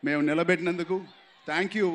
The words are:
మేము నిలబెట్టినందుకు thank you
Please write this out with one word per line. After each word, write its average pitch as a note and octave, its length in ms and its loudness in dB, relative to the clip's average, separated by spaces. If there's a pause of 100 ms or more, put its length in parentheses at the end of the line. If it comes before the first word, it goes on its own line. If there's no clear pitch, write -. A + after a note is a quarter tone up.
మేము D3 180 0 (100)
నిలబెట్టినందుకు E3+ 680 0 (480)
thank E3+ 320 0
you G3 160 4